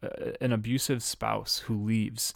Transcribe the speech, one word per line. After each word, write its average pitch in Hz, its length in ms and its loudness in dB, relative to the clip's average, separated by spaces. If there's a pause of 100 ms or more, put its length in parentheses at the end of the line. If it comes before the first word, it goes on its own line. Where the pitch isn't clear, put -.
a-, - 420 -6
an 123 100 4
abusive 120 500 2
spouse 107 560 -2
who 104 260 -2
leaves. 110 500 2